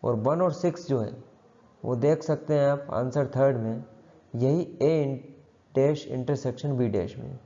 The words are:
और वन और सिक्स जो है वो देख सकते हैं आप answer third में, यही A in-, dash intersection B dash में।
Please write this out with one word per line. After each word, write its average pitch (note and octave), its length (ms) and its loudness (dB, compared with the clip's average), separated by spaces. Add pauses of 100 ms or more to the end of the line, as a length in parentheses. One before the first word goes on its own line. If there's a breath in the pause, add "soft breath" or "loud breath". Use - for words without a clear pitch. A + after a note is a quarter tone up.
और A#2+ 140 0
वन C#3 260 2
और F3+ 120 2
सिक्स - 340 -2
जो C3+ 120 2
है G#2+ 140 -4 (680)
वो A#2+ 140 -2
देख D3+ 260 2
सकते D3+ 320 -2
हैं C#3+ 120 4
आप C#3+ 260 0
answer B2+ 440 0
third C3+ 200 4
में, A2+ 280 -4 (500 loud breath)
यही C3+ 300 2 (160)
A D3 120 4 (120)
in-, C3+ 120 -2 (580)
dash C#3+ 340 2
intersection C3 720 -2
B A#2+ 140 2
dash F#2 260 -2
में। C#2 260 -12